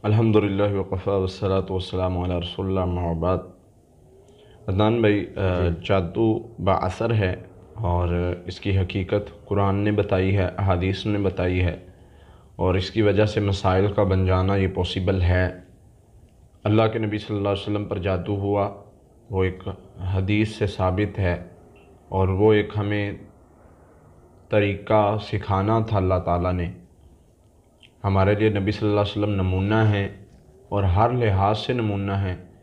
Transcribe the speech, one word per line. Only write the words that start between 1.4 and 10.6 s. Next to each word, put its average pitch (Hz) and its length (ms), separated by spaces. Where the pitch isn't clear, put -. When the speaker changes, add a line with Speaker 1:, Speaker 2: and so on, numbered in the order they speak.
Speaker 1:
वस्सलामु 92 500
अला 90 140
रसूलिल्लाह 95 460
अम्मा 87 300
बाद। 85 400
अदनान 107 320
भाई, 104 180
अ, - 180
Speaker 2:
जी। 90 500
Speaker 1:
जादू 104 640
बाअसर 95 500
है 101 340
और 87 580
इसकी 98 240
हकीकत 98 540
कुरान 98 280
ने 101 160
बताई 98 400
है, 98 280
अहादीस 95 460